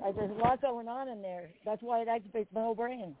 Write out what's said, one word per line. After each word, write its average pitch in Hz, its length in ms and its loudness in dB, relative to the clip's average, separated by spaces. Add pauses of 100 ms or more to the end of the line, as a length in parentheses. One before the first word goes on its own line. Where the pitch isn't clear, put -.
uh, 196 80 2
there's 202 180 0
a 214 40 -4
lot 240 260 6
going 233 260 0
on 262 220 -4
in 214 140 -8
there. 180 260 -6 (160)
That's 214 180 0
why 233 200 2
it 226 60 -2
activates 220 460 0
my 220 60 0
whole 226 140 2
brain. 226 460 -4